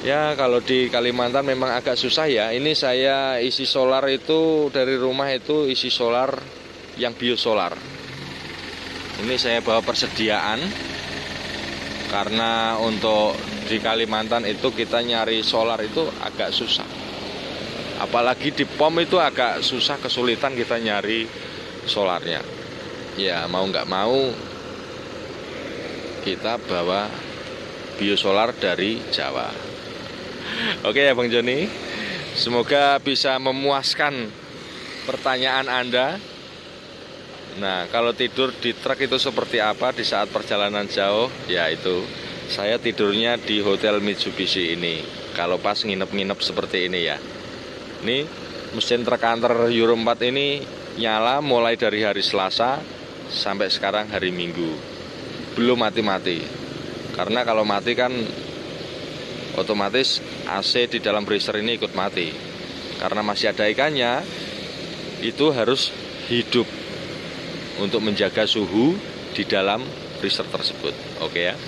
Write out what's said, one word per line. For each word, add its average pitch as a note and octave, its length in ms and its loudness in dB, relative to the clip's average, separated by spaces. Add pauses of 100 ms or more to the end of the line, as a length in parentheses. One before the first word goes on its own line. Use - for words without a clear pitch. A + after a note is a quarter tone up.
ya, C#3 180 2 (160)
kalau B2 240 6
di B2+ 300 4
Kalimantan B2 560 2
memang C3 260 2
agak B2 240 2
susah D#3 320 2
ya. A2 240 4
Ini C#3+ 240 2
saya C3+ 640 4
isi B2+ 240 0
solar C3 460 4
itu D#3 580 4
dari C3 300 2
rumah, C3+ 340 2
itu D3+ 320 2
isi C3 240 0
solar B2 460 2 (640)
yang A#2 180 -2
biosolar. A2+ 560 2 (1500)
Ini B2+ 140 0
saya A#2 240 2
bawa A2+ 160 6
persediaan G#2+ 800 2 (1500)
karena A2+ 720 0
untuk G#2+ 500 4 (320)
di G#2+ 160 0
Kalimantan A2 640 2
itu G#2+ 300 0
kita A#2 260 0
nyari A2+ 400 2
solar A2+ 400 2
itu A2 220 0 (160)
agak - 320 -2
susah. - 560 -2 (880)
Apalagi A#2+ 560 2
di C#3+ 160 0
pom D3+ 320 2
itu E3+ 160 2
agak B2+ 480 2
susah, C3+ 400 2
kesulitan B2 480 0
kita A#2+ 240 0
nyari A2 480 0 (640)
solarnya. E2+ 560 0 (720)
Ya, F2 320 0
mau F2+ 160 0
nggak F2+ 240 -2
mau A#2 480 2 (1900)
kita G#2+ 320 -2
bawa F#2 480 0 (880)
biosolar G2+ 560 2
dari F#2+ 480 0 (160)
Jawa. C2 480 -4 (1200)
Oke A2 200 4
ya, C3+ 80 8
Bang A#2+ 160 2
Joni. B2 400 2 (680)
Semoga C#3 640 4
bisa C3+ 380 2
memuaskan C3+ 880 0 (800)
pertanyaan C3 640 0
Anda. B2+ 480 2 (1400)
Nah, F#2+ 320 -2
kalau A#2 240 2
tidur B2 480 0
di A#2 160 0
truk C3 240 -2
itu C3 160 2
seperti A#2+ 480 2
apa G#2+ 320 2
di A#2 80 -4
saat G#2 240 2
perjalanan G2+ 640 0
jauh? G#2 400 2 (160)
Ya E2+ 240 2
itu, F2+ 320 0 (480)
saya G#2 240 0
tidurnya A2+ 640 2
di G#2 240 0
Hotel G#2 400 4
Mitsubishi F2+ 720 0
ini. E2+ 240 -2 (380)
Kalau F2 180 2
pas G2+ 240 0
nginep-nginep G2 640 -2
seperti F2+ 480 0
ini F2+ 160 0
ya. D2 80 0 (880)
Ini C3+ 240 0 (480)
mesin A#2+ 320 2
truk A#2+ 160 2
antar A#2 480 4
Euro A#2 240 6
empat A2+ 320 2
ini C#3 320 0 (400)
nyala A2+ 400 4
mulai A#2+ 400 4
dari G#2+ 240 4
hari G2+ 160 2
Selasa A2 640 2 (480)
sampai G2 400 0
sekarang G#2 400 0
hari F2+ 240 0
Minggu. E2+ 400 -2 (800)
Belum A#2+ 240 4
mati-mati. F#2+ 640 2 (720)
Karena A2+ 320 0
kalau A2 160 4
mati G#2 320 2
kan B2 160 2 (1400)
otomatis G#2 640 2 (320)
A F#2+ 80 0
C A#2+ 320 2
di A#2+ 80 0
dalam G#2 240 2
freezer G#2 400 0
ini A2+ 160 0
ikut F#2+ 160 -2
mati. F#2 320 0 (720)
Karena G#2 240 0
masih G#2 320 0
ada A2 160 0
ikannya, C3 480 2 (1040)
itu A#2 320 2
harus A#2+ 400 2 (320)
hidup A#2 400 2 (1120)
untuk G2+ 240 0
menjaga G#2 440 2
suhu A2 480 4 (400)
di G#2 120 -2
dalam G2+ 360 2 (360)
freezer - 280 -2
tersebut. - 480 -4 (280)
Oke E2+ 280 0
ya. - 40 -4 (120)